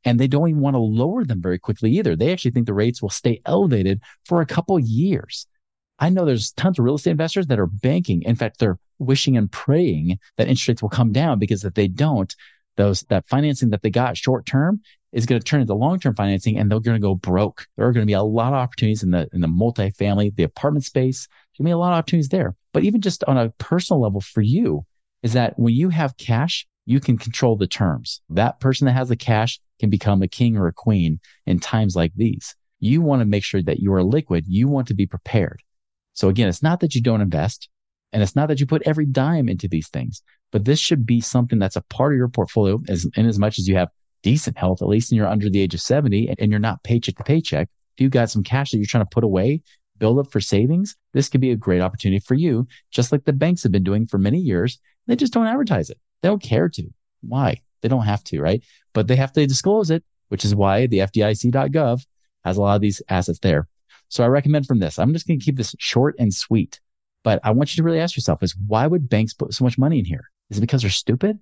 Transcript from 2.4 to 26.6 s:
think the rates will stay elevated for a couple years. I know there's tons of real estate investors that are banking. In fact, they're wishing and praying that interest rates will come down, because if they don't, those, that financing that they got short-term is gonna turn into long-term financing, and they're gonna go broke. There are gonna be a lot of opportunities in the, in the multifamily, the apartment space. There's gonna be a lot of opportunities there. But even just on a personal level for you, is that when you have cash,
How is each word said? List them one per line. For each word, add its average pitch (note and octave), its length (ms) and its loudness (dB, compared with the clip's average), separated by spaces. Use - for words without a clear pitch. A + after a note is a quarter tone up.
think A#2+ 160 0
the G#2 60 -4
rates A2+ 280 0
will G2+ 80 -4
stay - 360 -2
elevated G#2+ 560 2
for F3 160 0
a C#3+ 40 0
couple F3 340 -2
years. C3+ 680 -2
I D#3 120 0
know F#3 160 2
there's A#2+ 260 0
tons - 260 0
of A#2 80 2
real C#3 100 2
estate E3+ 160 -2
investors D#3+ 360 -2
that A#2+ 120 2
are F#2 80 2
banking. G2+ 560 -2
In A2+ 120 0
fact, - 240 -6
they're G2 180 0
wishing C3+ 380 0
and G#2 140 0
praying G2 680 0
that - 100 0
interest - 200 0
rates A#2 140 -2
will G#2+ 80 -2
come A2+ 220 2
down, C3 280 0
because G2 240 -2
if F#2 100 -4
they G2+ 140 2
don't, A2+ 480 -2
those, G2+ 280 2
that - 260 -2
financing C3+ 400 2
that G#2 120 -2
they A2 80 0
got A#2 280 0
short-term C#3+ 640 0
is A#2 120 0
gonna A#2+ 140 2
turn C#3+ 220 0
into G#2+ 120 0
long-term C#3 400 0
financing, G2+ 460 0
and G#2 100 2
they're A2 120 2
gonna A2+ 180 0
go G2+ 160 0
broke. F#2 500 -2
There G#2+ 100 2
are B2+ 60 2
gonna A2 120 2
be G#2 60 2
a G2 100 2
lot A2+ 300 0
of C#3 80 0
opportunities G#2+ 420 -2
in F#2 100 0
the, E2+ 200 0
in F#2 80 -4
the E2+ 80 0
multifamily, G2+ 880 0
the E2+ 80 0
apartment D3 400 -2
space. C3 440 -4
There's - 320 -20
gonna D#3 100 0
be - 20 2
a E3+ 60 0
lot F3 160 0
of E3 60 2
opportunities D#3 280 0
there. C3 260 -2
But F3 100 2
even G#3 160 2
just G3 240 -4
on C3+ 140 2
a A2+ 140 2
personal E3+ 500 0
level G2+ 180 0
for - 220 -2
you, G#2 440 0
is A2+ 80 0
that A#2+ 260 0
when A#2 160 2
you D#3 140 2
have D#3+ 300 -2
cash, B2 500 -2